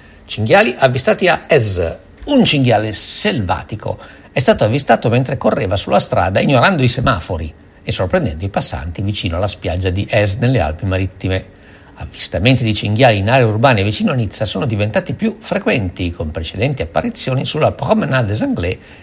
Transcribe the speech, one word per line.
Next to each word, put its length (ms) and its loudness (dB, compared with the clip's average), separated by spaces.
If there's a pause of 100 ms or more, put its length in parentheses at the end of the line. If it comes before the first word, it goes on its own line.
(260)
Cinghiali 520 2
avvistati 500 2
a 180 2
Es. 520 2 (260)
Un 220 4
cinghiale 480 2
selvatico 1040 -2 (320)
è 80 -2
stato 240 2
avvistato 460 2
mentre 280 0
correva 380 0
sulla 240 0
strada 400 0
ignorando 440 4
i 40 4
semafori 680 -2 (300)
e 80 -6
sorprendendo 540 -2
i 40 -6
passanti 520 -6
vicino 340 -4
alla 120 0
spiaggia 420 -4
di 200 -2
Es 260 2
nelle 260 2
Alpi 240 -4
Marittime. 600 -2 (500)
Avvistamenti 680 0
di 100 2
cinghiali 440 4
in 120 0
aree 140 4
urbane 400 2
vicino 280 0
a 20 -2
Nizza 320 -4
sono 200 -4
diventati 500 -2
più 220 -4
frequenti, 760 -2
con 200 -8
precedenti 500 -4
apparizioni 640 -4
sulla 300 0
Promenade 540 0
des 140 -2
Anglais 360 -4 (260)